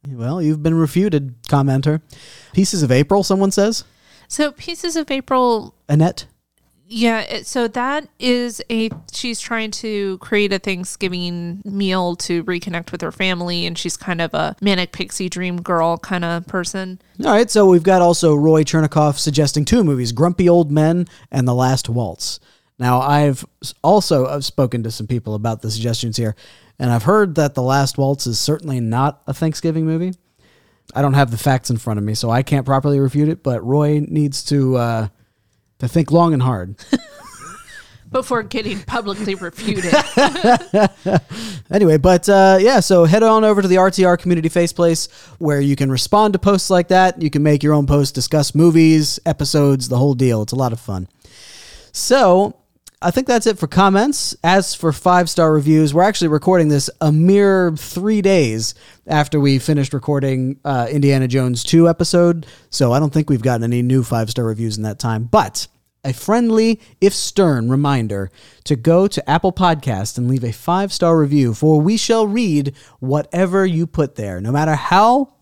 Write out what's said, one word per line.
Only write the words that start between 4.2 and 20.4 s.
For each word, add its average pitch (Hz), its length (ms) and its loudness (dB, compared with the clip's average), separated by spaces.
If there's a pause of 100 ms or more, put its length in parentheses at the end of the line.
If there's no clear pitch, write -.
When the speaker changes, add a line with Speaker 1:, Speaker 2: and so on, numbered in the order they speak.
Speaker 2:
So 294 220 -2
Pieces 339 440 -10
of 311 160 -4
April 254 640 -2 (140)
Speaker 1:
Annette? 156 380 0 (640)
Speaker 2:
Yeah, 226 320 0
it, - 240 -10
so 240 220 -4
that 262 400 -6 (100)
is 240 520 -4
a, 226 200 -2 (220)
she's 233 300 -8
trying 220 300 -8
to 202 480 -6
create 208 340 -2
a 190 60 -4
Thanksgiving 180 1040 -8
meal 190 520 -2
to 170 280 -6
reconnect 170 480 -8
with 180 80 -12
her 165 100 -8
family, 175 540 -4
and 170 120 -8
she's - 200 -8
kind 170 240 -6
of 165 120 -4
a 156 280 -4
manic 185 320 -2
pixie 185 340 -8
dream 180 340 -8
girl 170 360 -2
kind 180 260 -6
of 170 240 -6
person. 185 540 -8 (240)
Speaker 1:
All - 60 2
right, 214 200 2
so 208 160 6
we've 175 160 6
got 185 180 4
also 170 320 4
Roy 156 300 4
Chernikov 151 540 0
suggesting 151 480 0
two 233 180 2
movies, 123 300 0
Grumpy 175 340 0